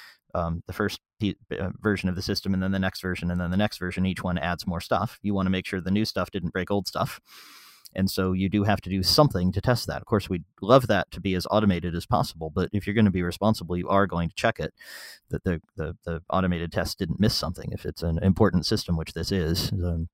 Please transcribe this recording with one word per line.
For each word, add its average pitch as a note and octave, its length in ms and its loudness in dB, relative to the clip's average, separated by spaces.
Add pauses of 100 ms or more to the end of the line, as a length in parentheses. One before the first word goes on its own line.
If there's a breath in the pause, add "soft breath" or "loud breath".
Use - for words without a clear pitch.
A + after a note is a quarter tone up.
(360 loud breath)
um, E2 320 -2
the F#2+ 60 -10
first - 260 -2 (200)
p-, G2+ 180 0 (220)
uh, F#2 100 -4 (120)
version G2 280 0
of F2 60 -2
the F#2+ 60 -4
system G2 320 -2
and F#2 80 0
then F#2+ 100 0
the G2 80 0
next F#2+ 220 -4
version F2+ 300 -2
and F2 100 -2
then F2 100 -2
the F#2 60 0
next G#2 220 0
version. F2+ 260 -2
Each F#2 180 -2
one F2 140 -2
adds E2+ 300 -4
more E2+ 140 -4
stuff. G#2 400 -2
You G2+ 120 -2
wanna F#2+ 160 0
make F#2 160 0
sure F#2 160 -4
the F2+ 100 -2
new G#2+ 140 2
stuff - 260 -4
didn't F2 220 -4
break F2+ 180 -2
old G2+ 160 0
stuff. - 320 -4 (760 loud breath)
And F#2+ 160 2
so F#2 220 2
you F#2+ 160 0
do G#2 140 2
have G2 180 2
to - 80 -10
do F#2+ 120 0
something F#2 520 4
to G2 80 -2
test B2 260 0
that. C#2+ 140 -6
Of - 40 -14
course, - 240 0
we'd F2+ 140 -2 (180)
love B2 260 6
that G2 240 2
to F#2 100 -10
be F#2+ 140 0
as F2+ 140 -2
automated F2+ 460 2
as F2+ 100 -4
possible, E2 440 0
but F2 240 0
if G2+ 120 -2
you're G#2 80 -2
gonna G#2+ 160 6
be F2+ 140 2
responsible, F2+ 540 0
you E2 120 -2
are G2 160 6
going E2+ 240 0
to - 60 -12
check - 240 0
it, D#2 140 -6 (560 loud breath)
that - 160 -4
the, F2 160 0 (160)
the, F2 180 -4 (100)
the E2 240 -6
automated F2 420 0
test - 280 -2
didn't E2 200 -2
miss G#2+ 140 4
something. - 380 -4
If - 140 -8
it's - 180 -8
an E2 180 0
important F#2 440 4
system, F2 320 -2
which D#2+ 160 -6
this E2 180 -6
is, F2 400 0
um, F2 420 -2